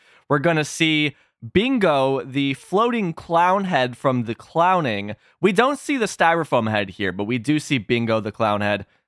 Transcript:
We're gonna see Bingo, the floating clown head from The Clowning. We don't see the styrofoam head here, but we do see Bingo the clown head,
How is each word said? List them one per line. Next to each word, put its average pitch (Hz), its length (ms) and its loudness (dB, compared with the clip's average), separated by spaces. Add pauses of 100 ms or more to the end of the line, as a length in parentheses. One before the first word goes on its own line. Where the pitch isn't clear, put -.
(300)
We're 147 100 2
gonna 156 240 2
see 151 520 0 (260)
Bingo, 147 840 0
the 139 300 -4
floating 208 600 -2
clown 180 500 0
head 131 340 -2
from 127 280 0
The 113 100 -6
Clowning. 139 800 -2 (240)
We 202 120 2
don't 254 280 2
see 285 180 -4
the 226 80 -2
styrofoam 165 640 2
head 104 220 -2
here, 95 200 -2
but 95 120 -4
we 117 160 -2
do 147 180 0
see 143 220 -2
Bingo 113 400 0
the 104 120 -6
clown 104 300 0
head, 104 240 -2 (220)